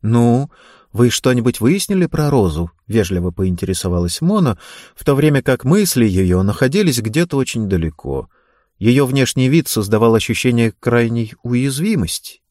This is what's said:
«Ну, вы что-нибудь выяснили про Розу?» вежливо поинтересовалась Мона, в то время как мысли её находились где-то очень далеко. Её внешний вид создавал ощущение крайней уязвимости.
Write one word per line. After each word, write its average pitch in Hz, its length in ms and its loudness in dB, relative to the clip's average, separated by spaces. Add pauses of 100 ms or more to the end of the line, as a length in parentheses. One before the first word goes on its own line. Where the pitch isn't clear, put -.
«Ну, 120 480 2 (420)
вы 120 200 2
что-нибудь 123 500 0
выяснили 180 460 0
про 151 240 -2
Розу?» 87 400 0 (160)
вежливо 95 420 -2
поинтересовалась 90 880 -2
Мона, 170 380 0 (380)
в - 100 -10
то 143 80 2
время 143 300 2
как 131 200 0
мысли 160 420 2
её 92 360 2
находились 131 600 0
где-то 143 360 -2
очень 117 320 -4
далеко. 78 600 -4 (500)
Её 123 260 2
внешний 131 420 0
вид 147 200 2
создавал 110 480 2
ощущение 117 640 0
крайней 117 640 -2
уязвимости. 131 1080 -4